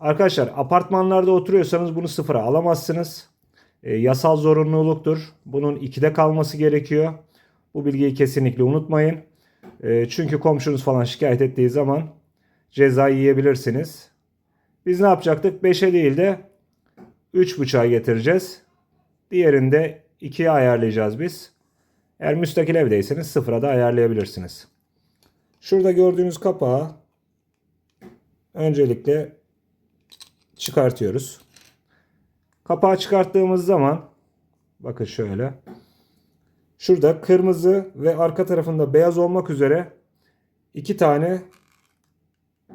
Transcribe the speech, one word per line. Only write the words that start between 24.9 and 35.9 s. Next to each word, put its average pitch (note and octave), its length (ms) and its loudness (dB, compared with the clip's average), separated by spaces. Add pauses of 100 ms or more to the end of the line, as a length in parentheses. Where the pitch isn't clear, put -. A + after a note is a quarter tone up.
Şurada F#3+ 320 2
gördüğünüz F3+ 460 2
kapağı D3 520 -2 (1600)
öncelikle D3 840 -2 (1200)
çıkartıyoruz. B2+ 840 -4 (1200)
Kapağı F#3 320 0
çıkarttığımız F#3 680 0
zaman E3 400 0 (760)
bakın A#2+ 240 -10
şöyle. A2+ 500 -6 (1300)